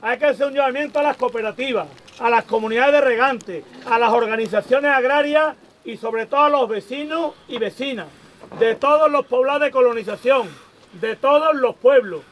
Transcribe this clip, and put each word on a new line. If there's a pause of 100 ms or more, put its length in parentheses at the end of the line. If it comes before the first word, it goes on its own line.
Hay
que
hacer
un
llamamiento
a
las
cooperativas, (320)
a
las
comunidades
de
regantes, (220)
a
las
organizaciones
agrarias (280)
y
sobre
todo
a
los
vecinos (140)
y
vecinas (520)
de
todos
los
poblados
de
colonización, (460)
de
todos
los
pueblos (100)